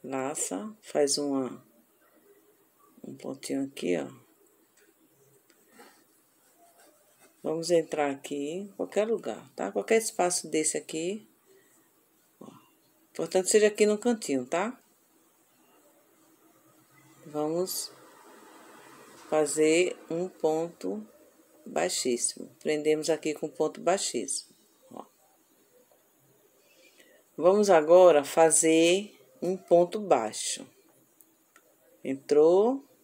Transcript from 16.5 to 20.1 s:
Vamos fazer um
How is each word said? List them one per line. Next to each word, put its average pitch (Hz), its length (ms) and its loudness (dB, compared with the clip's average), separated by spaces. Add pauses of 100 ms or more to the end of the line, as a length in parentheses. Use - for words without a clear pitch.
Vamos 156 680 -6 (1400)
fazer 156 680 2 (100)
um 175 220 -6